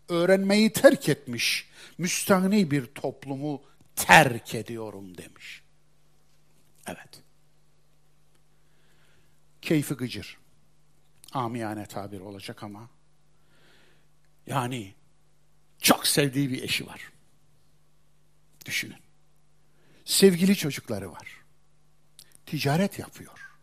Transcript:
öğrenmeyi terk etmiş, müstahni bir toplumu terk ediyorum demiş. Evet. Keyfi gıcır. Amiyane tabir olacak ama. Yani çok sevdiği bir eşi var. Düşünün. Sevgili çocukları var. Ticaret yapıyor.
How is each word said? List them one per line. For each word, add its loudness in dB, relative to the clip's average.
öğrenmeyi 4
terk 6
etmiş, -2
müstahni 2
bir 0
toplumu -8
terk 6
ediyorum -10
demiş. -18
Evet. -16
Keyfi 0
gıcır. -10
Amiyane -6
tabir -12
olacak -14
ama. -16
Yani -6
çok 2
sevdiği 0
bir -8
eşi -4
var. -18
Düşünün. -8
Sevgili 6
çocukları -6
var. -20
Ticaret 0
yapıyor. -18